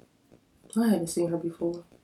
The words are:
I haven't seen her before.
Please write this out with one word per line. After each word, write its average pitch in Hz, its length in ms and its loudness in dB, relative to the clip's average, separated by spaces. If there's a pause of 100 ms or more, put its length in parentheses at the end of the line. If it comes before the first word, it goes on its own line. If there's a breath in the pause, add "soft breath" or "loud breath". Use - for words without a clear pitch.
(760)
I 233 100 4
haven't 170 200 4
seen 170 220 0
her 170 80 -2
before. 170 460 -4 (200)